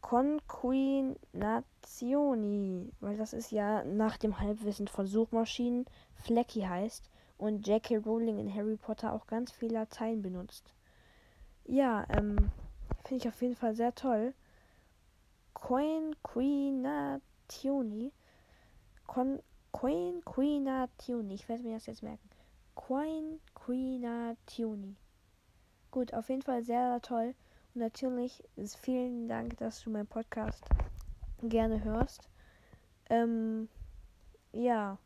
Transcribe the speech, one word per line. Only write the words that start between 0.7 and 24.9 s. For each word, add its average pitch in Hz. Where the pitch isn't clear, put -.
weil 202
das 214
ist 226
ja 214
nach 214
dem 208
Halbwissen 208
von 196
Suchmaschinen 226
Flecky 233
heißt 185
und 208
J 214
K 240
Rowling 220
in 202
Harry 214
Potter 220
auch 220
ganz 240
viele 226
Latein 220
benutzt. 180
Ja, 254
ähm, 208
find 254
ich 240
auf -
jeden 247
Fall 220
sehr 233
toll. 247
Coinquinationi. 277
Con-, 269
Coinquinationi. 269
Ich -
werde 240
mir 226
das 220
jetzt 226
merken. 220
Coinquinationi. 247